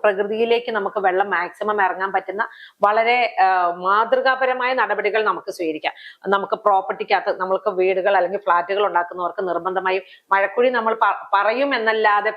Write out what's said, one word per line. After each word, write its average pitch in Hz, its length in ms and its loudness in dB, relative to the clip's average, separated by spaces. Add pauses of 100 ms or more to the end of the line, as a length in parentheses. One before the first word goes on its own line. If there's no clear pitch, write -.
പ്രകൃതിയിലേക്ക് 220 680 0
നമുക്ക് 202 280 -4
വെള്ളം 190 300 2
മാക്സിമം 196 540 -2
ഇറങ്ങാൻ 185 280 -2
പറ്റുന്ന 190 360 -4 (340)
വളരെ, 226 600 2
ആ, - 20 4 (380)
മാതൃകാപരമായ 254 960 0
നടപടികൾ 208 420 0
നമുക്ക് 190 300 -4
സ്വീകരിക്കാം. 160 420 -4 (320)
നമുക്ക് 196 380 0
പ്രോപ്പർട്ടിക്കകത്ത് 202 800 0
നമ്മൾക്ക് 190 280 -2
വീടുകൾ 185 460 2
അല്ലെങ്കിൽ 185 300 0
ഫ്ലാറ്റുകൾ 190 400 0
ഉണ്ടാക്കുന്നവർക്ക് 175 640 -2
നിർബന്ധമായും 185 540 -2 (300)
മഴക്കുഴി 196 380 2
നമ്മൾ 226 240 0
പ-, 220 280 0 (120)
പറയും 233 400 2
എന്നല്ലാതെ 220 640 2